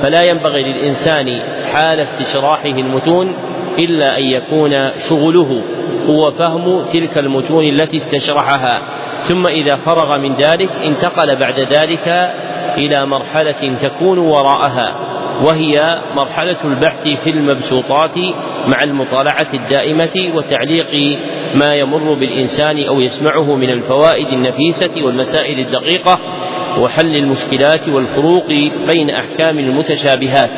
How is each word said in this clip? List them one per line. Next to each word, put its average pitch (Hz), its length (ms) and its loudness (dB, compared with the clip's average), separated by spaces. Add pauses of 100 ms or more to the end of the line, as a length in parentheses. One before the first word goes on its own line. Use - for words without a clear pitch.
فلا 160 200 2
ينبغي 156 400 0
للإنسان 135 760 -2 (320)
حال 156 260 2
استشراحه 143 760 -2
المتون 160 560 0 (460)
إلا 156 380 2
أن 139 60 0
يكون 135 680 0 (180)
شغله 151 540 2 (420)
هو 151 260 4
فهم 170 540 0
تلك 160 320 -2
المتون 139 480 2
التي 151 300 0
استشرحها، 139 880 0 (400)
ثم 180 260 0
إذا 147 280 2
فرغ 156 420 2
من 139 180 -2
ذلك 170 360 2
انتقل 156 640 0
بعد 131 240 -2
ذلك 156 480 2 (680)
إلى 143 280 0
مرحلة 139 760 -2
تكون 180 360 0
وراءها، 139 960 2 (300)
وهي 151 600 2 (140)
مرحلة 160 500 -2
البحث 143 380 0 (200)
في 160 60 0
المبسوطات 147 880 0 (500)
مع 131 160 2
المطالعة 139 720 0
الدائمة 139 580 0 (220)
وتعليق 143 880 0 (360)
ما 147 200 4
يمر 151 380 0
بالإنسان 135 680 0
أو 139 160 0
يسمعه 143 560 0
من 131 140 0
الفوائد 131 580 2
النفيسة 135 800 0
والمسائل 131 540 -2
الدقيقة 135 600 0 (600)
وحل 156 360 2
المشكلات 143 760 0
والفروق 143 580 2 (400)
بين 160 220 2
أحكام 151 500 -2
المتشابهات. 135 1000 0